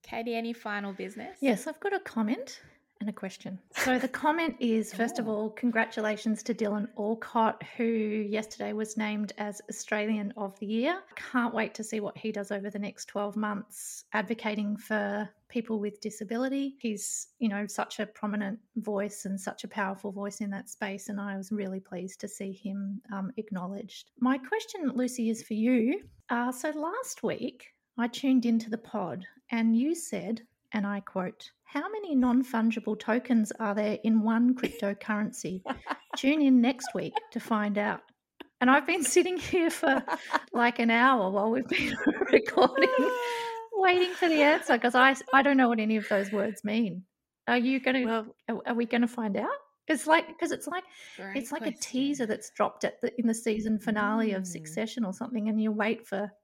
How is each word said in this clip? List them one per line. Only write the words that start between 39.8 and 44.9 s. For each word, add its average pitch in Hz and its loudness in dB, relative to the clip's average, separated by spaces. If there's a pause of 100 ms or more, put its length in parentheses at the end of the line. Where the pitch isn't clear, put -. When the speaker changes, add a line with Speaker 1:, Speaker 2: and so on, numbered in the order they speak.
Speaker 3:
<laughs> - -2
Speaker 2:
like, 240 2
an 233 4
hour 233 6
while 202 2
we've 254 0
been 233 0 (200)
<laughs> - 0
recording, - 6
Speaker 3:
<laughs> 466 -2
Speaker 2:
waiting 359 4
for 349 2
the 311 6
answer, 294 6
'cause 240 2